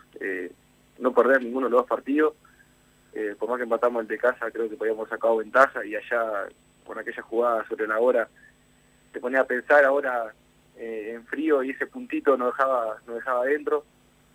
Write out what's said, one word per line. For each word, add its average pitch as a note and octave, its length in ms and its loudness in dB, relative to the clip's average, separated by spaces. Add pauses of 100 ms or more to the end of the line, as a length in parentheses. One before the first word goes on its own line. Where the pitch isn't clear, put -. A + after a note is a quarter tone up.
(200)
eh, F#2 320 -6 (460)
no B2+ 140 0
perder B2+ 300 6
ninguno B2 240 -4
de A#2 60 -2
los B2+ 80 6
dos A#2+ 80 -4
partidos. D3 460 0 (800)
Eh, G#2 240 -6
por A2 100 -6
más B2 80 -2
que B2 80 -6
empatamos A#2 380 0
el G#2+ 60 -8
de A2 80 -4
casa, A#2+ 360 -2
creo A2+ 180 -4
que G#2+ 60 -10
podíamos A2 320 -4
sacado A2+ 300 2
ventaja, A#2 460 2
y G#2 120 -8
allá, G#2+ 500 -4 (400)
con G#2 120 -12
aquella A2 240 -10
jugada A2+ 460 0
sobre A2 200 -4
la A2 100 0
hora, A#2+ 300 2 (840)
te - 60 -10
ponía C3 220 0
a B2+ 40 4
pensar C#3+ 400 4
ahora, C3 480 0 (440)
eh, A2+ 400 -8
en A#2 100 -16
frío, C#3+ 380 0
y C3+ 60 -6
ese C3 160 -6
puntito C#3 500 0
nos B2 160 -2
dejaba, B2 540 0
nos A#2 100 -10
dejaba B2 260 -2
adentro. D3 420 0 (500)